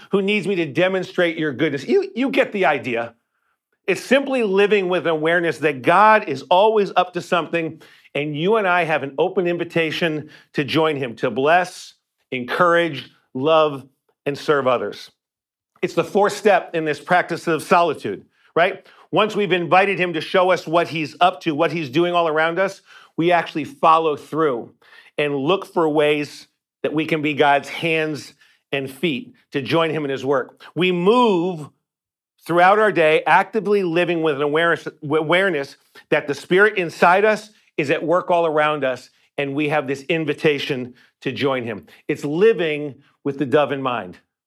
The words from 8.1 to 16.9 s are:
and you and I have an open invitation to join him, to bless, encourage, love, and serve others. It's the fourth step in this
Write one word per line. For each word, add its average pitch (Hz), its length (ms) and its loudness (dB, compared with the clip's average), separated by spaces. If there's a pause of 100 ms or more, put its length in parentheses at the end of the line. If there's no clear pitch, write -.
and 147 220 -6
you 185 200 0
and 208 100 0
I 175 180 2
have 151 180 -2
an 139 160 -8
open 180 280 0
invitation 165 840 -4 (220)
to 151 120 -2
join 151 320 0
him, 123 200 -6
to 127 140 -2
bless, 160 640 0 (360)
encourage, 160 800 0 (240)
love, 143 520 0 (400)
and 143 100 -4
serve 139 300 0
others. 110 440 -4 (720)
It's - 120 -4
the 160 100 0
fourth 202 300 0
step 185 400 2
in 160 100 -4
this 151 160 -4